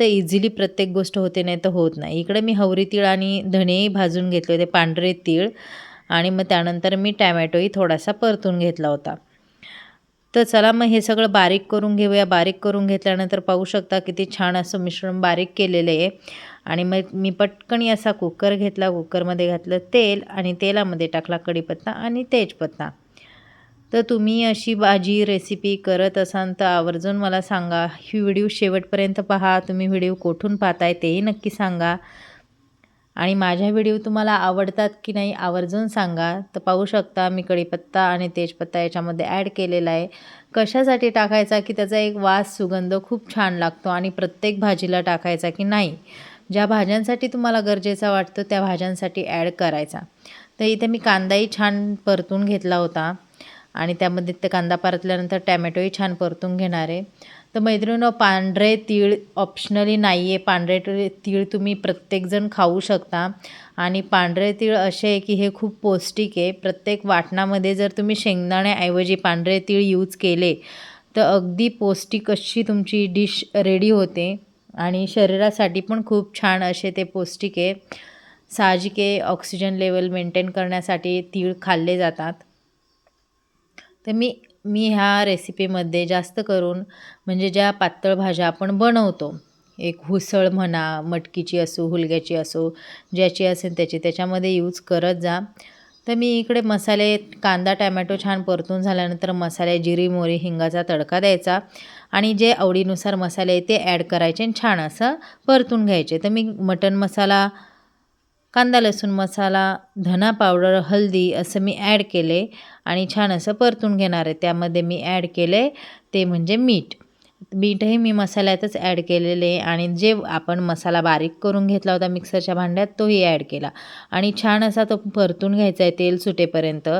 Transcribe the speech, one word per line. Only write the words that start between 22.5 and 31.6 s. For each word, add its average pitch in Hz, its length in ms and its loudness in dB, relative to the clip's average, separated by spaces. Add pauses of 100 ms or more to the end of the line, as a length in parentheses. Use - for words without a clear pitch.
तर 233 80 2
तुम्ही 226 440 0
अशी 220 300 0
भाजी 202 500 4
रेसिपी 202 520 -2
करत 190 420 0
असाल 185 420 -2
तर 202 40 2
आवर्जून 175 520 0
मला 190 240 0
सांगा. 175 460 -2 (140)
ही - 200 -4
व्हिडिओ 202 280 2
शेवटपर्यंत 196 720 -2
पहा. 190 400 2
तुम्ही 185 260 -2
व्हिडिओ 185 280 0
कुठून 180 420 -2
पाहताय 175 380 0
तेही 170 260 -2
नक्की 208 300 -2
सांगा. 175 460 -2 (1120)